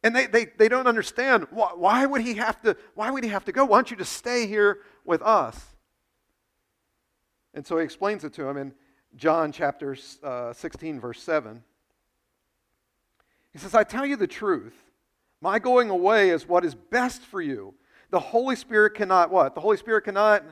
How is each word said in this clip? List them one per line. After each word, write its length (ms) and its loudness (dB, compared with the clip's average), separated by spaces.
And 80 2
they, 120 2
they, 220 0
they 100 6
don't 180 0
understand, 640 0
why, 260 -2
why 300 2
would 140 0
he 140 -4
have 300 -4
to, 120 2
why 160 -6
would 140 -4
he 60 -4
have 160 -6
to 80 -8
go? 100 2
Why 140 6
don't 120 2
you 60 -10
just 160 -10
stay 360 -4
here 340 2
with 160 0
us? 360 2
And 120 -14
so 120 -2
he 80 0
explains 400 -6
it 80 -12
to 120 -10
him 120 -8
in 160 -10
John 380 0
chapter, 420 -6
uh, 300 -8
sixteen, 480 -12
verse 240 -12
seven. 400 -4
He 60 -20
says, 140 -14
"I 120 4
tell 200 -6
you 120 -4
the 100 -2
truth, 480 -6
my 180 -2
going 320 2
away 420 4
is 180 -2
what 160 2
is 100 -4
best 460 -4
for 200 -10
you. 320 -8
The 100 0
Holy 380 -2
Spirit 380 2
cannot," 360 2
what? 240 2
The 60 -10
Holy 160 2
Spirit 260 -2
cannot 480 2